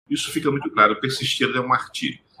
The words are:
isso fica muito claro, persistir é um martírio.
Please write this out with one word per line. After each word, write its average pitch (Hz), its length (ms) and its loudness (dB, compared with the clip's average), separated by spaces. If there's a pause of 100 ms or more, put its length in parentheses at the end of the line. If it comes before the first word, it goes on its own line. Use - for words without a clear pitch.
isso - 220 -4
fica 156 180 0
muito 139 220 -2
claro, 107 280 6
persistir 131 560 -2
é 127 40 0
um 127 80 -2
martírio. 127 520 -4 (200)